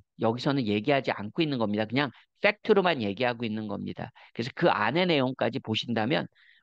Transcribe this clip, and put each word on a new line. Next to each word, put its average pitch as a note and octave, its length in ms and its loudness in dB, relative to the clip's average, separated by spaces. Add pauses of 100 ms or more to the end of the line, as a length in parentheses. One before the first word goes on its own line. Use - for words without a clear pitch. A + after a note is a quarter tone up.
(220)
여기서는 A#2+ 440 0
얘기하지 A2 460 0
않고 G#2 300 -4
있는 D3 160 0
겁니다. G#2+ 280 0
그냥 B2+ 240 0 (320)
팩트로만 G3 600 2
얘기하고 A#2 440 -2
있는 G#2+ 220 -4
겁니다. F#2+ 440 -8 (220)
그래서 A#2 220 -6
그 - 140 2
안의 A#2+ 380 2
내용까지 B2+ 520 0
보신다면 A2+ 680 -2 (360)